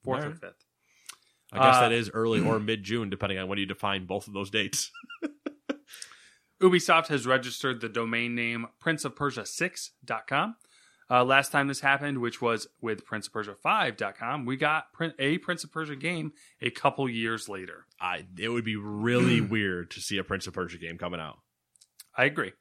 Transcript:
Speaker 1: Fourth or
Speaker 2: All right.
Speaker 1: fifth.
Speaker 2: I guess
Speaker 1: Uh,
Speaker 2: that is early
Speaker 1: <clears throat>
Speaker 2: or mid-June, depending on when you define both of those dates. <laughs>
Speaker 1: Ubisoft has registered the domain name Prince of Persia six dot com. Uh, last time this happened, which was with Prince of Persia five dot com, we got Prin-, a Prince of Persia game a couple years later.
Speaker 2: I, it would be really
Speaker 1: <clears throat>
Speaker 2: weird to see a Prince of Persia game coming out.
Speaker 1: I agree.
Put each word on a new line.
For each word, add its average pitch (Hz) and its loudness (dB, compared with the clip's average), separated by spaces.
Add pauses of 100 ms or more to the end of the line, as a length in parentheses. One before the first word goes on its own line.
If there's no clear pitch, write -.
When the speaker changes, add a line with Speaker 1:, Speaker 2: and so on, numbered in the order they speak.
Speaker 1:
Fourth 131 -2
or 151 -6
Speaker 2:
All 147 -6
right. 165 -14
Speaker 1:
fifth. - -18 (880)
Speaker 2:
I - -6
guess 131 10
Speaker 1:
Uh, 127 8
Speaker 2:
that 120 6
is 117 0
early 113 2
Speaker 1:
<clears throat> - 2
Speaker 2:
or 113 2
mid-June, 107 -2
depending 95 -2
on 95 -4
when 101 -2
you 98 0
define 98 -4
both 95 -4
of 104 -14
those 98 -6
dates. 104 -2 (320)
<laughs> 294 -8 (1200)
Speaker 1:
Ubisoft 175 6
has 135 0
registered 127 0
the 117 -6
domain 117 -2
name 117 -4 (140)
Prince 160 -2
of 139 -6
Persia 123 -4
six - -6 (120)
dot 113 -6
com. 175 -2 (540)
Uh, 123 8
last 135 4
time 139 2
this 139 -4
happened, 139 0
which 120 -4
was 117 0 (160)
with 110 -4
Prince 107 -8
of - -18
Persia 104 -6
five 170 0
dot 101 -4
com, 127 -4
we 127 -2
got 151 0
Prin-, 165 -4
a 143 2
Prince 175 -6
of 156 -18
Persia 151 -6
game 156 -4 (280)
a 123 0
couple 139 0
years 113 -2
later. 92 -12 (140)
Speaker 2:
I, 90 -6 (120)
it 107 -4
would 120 -2
be 110 -2
really 113 2
Speaker 1:
<clears throat> - -
Speaker 2:
weird 98 0
to - -12
see 101 -4
a 92 -4
Prince 98 -4
of 92 -12
Persia 87 -6
game 85 -10
coming 87 -6
out. 78 -12 (800)
Speaker 1:
I 127 6
agree. 143 0